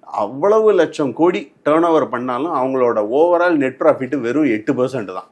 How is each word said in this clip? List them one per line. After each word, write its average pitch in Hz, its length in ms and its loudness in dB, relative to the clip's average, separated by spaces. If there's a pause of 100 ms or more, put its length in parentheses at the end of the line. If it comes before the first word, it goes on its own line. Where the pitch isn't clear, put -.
அவ்வளவு 185 720 0
லட்சம் 151 400 0
கோடி 180 380 0 (140)
டர்ன் 160 200 2
ஓவர் 156 240 2
பண்ணாலும் 123 440 -6
அவங்களோட 127 580 0
overall 170 480 2
net 131 200 -2
profit 139 400 0
வெறும் 127 260 0
எட்டு 113 280 -2
பர்சன்ட் 120 400 -4
தான். 92 180 -12